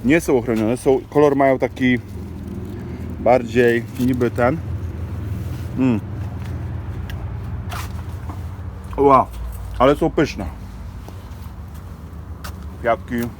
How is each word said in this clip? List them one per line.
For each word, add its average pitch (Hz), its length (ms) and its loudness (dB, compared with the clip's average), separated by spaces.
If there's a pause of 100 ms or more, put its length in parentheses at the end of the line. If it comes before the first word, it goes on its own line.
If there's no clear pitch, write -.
nie 160 160 6
są 147 160 4
ochronione. 113 400 2
Są, 131 320 4
kolor 147 260 6
mają 135 240 6
taki 127 400 2 (1200)
bardziej 117 640 4 (140)
niby 123 320 2
ten. 127 260 2 (1200)
Mm. 127 220 4 (3000)
Oła, 135 300 8 (520)
ale 139 160 8
są 160 140 2
pyszne. 127 360 0 (2250)
Kwiatki. 117 360 0 (240)